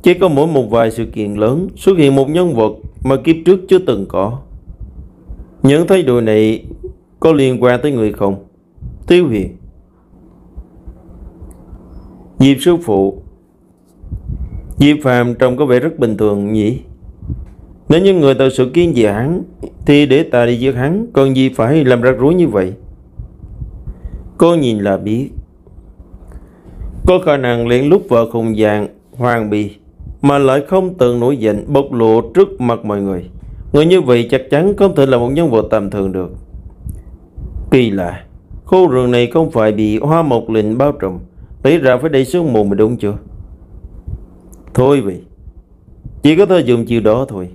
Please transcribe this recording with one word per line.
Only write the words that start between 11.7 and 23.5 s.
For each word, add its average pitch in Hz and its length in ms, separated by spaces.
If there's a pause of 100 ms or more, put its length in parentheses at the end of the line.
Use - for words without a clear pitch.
Diệp 135 220
sư 170 160
phụ. 98 460 (1500)
Diệp 143 260
Phàm 123 320
trông 127 220
có 147 100
vẻ 123 140
rất 165 180
bình 110 180
thường 104 360
nhỉ? 110 280 (1080)
Nếu 160 120
như 196 140
người 143 200
thật 131 180
sự 131 220
kiên 170 200
dè 110 180
hắn 143 300 (440)
thì 147 200
để 135 160
ta 120 240
đi 123 100
giết 127 180
hắn, 160 380
cần 135 240
gì 131 120
phải 135 360
làm 123 180
rắc 127 160
rối 143 160
như 175 140
vậy? 98 240 (1700)